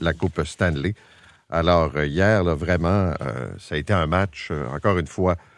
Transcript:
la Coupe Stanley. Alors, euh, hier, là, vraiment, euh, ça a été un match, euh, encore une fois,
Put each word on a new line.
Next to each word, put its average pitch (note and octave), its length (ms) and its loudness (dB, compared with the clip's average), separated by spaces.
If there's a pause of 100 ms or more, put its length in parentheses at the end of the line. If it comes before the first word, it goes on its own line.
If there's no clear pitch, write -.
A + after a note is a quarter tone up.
la E2+ 120 0
Coupe D#2+ 300 -2
Stanley. E2+ 520 -2 (540)
Alors, E2 480 4
euh, D2 100 2
hier, F#2+ 360 2
là, E2+ 120 0
vraiment, E2+ 680 0
euh, B1 280 -6 (100)
ça - 160 -8
a - 20 -2
été D2+ 160 -2
un E2 140 2
match, F#2 420 -2
euh, D2 200 -6
encore F2+ 280 0
une E2+ 80 0
fois, F2+ 300 0 (220)